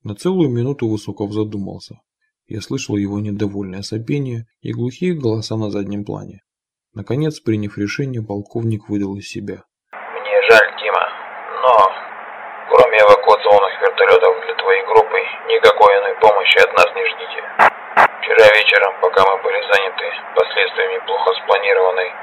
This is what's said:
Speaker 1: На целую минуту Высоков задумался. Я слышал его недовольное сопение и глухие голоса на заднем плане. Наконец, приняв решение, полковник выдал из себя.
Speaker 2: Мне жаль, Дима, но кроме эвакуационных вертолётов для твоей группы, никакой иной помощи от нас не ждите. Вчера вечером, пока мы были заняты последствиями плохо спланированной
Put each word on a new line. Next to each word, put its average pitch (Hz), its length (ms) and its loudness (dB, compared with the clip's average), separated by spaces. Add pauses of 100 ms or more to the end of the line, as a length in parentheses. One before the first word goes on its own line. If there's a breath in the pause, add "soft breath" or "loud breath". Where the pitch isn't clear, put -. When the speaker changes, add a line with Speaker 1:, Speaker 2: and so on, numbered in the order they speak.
Speaker 1:
На 107 120 -10
целую 175 340 -2
минуту 120 400 -4
Высоков 101 420 -6
задумался. 104 640 -8 (520)
Я 107 140 -12
слышал 131 360 -6
его 101 220 -4
недовольное 101 600 -8
сопение 117 640 -8 (160)
и 120 120 -10
глухие 131 400 -6
голоса 113 420 -4
на 107 160 -6
заднем 101 320 -6
плане. 98 380 -12 (520)
Наконец, 147 460 -6
приняв 107 380 -4
решение, 120 440 -6
полковник 107 680 -8
выдал 101 260 -4
из 98 140 -16
себя. 101 340 -12 (300)
Speaker 2:
Мне - 560 -2
жаль, 110 220 6 (100)
Дима, 95 260 -2 (540)
но 123 140 4 (960)
кроме 117 300 4
эвакуационных 104 840 4
вертолётов 95 520 4 (120)
для - 100 -8
твоей 95 300 0
группы, 107 320 2 (300)
никакой 107 520 4
иной 98 200 -2
помощи 98 380 4
от 95 160 4
нас 87 220 4
не 95 100 -4
ждите. - 340 -8 (840)
Вчера 110 320 6
вечером, 101 480 4
пока 95 240 4
мы 95 180 0
были 98 180 -2 (100)
заняты 98 340 -2 (300)
последствиями 95 680 -2
плохо - 260 0 (120)
спланированной 95 680 2 (140)